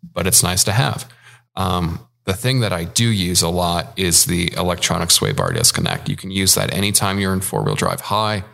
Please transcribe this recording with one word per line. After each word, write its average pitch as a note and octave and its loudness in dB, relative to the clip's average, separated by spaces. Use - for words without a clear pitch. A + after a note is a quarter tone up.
but F#2 -2
it's - 4
nice F2+ 0
to G2+ 0
have. B2+ 0
Um, F2+ -2
the G2 -2
thing B2+ 0
that G#2 0
I E2+ -2
do A2+ 0
use F2+ 2
a E2+ 2
lot F2 0
is F2+ 2
the F2 0
electronic F2 0
sway - 2
bar G1+ 0
disconnect. G1+ 0
You - -2
can F#2+ -10
use F#2+ 2
that G2 -2
anytime G2 0
you're F#2+ 0
in F#2+ 0
four-wheel G2+ -2
drive F2+ 0
high. G#2+ -2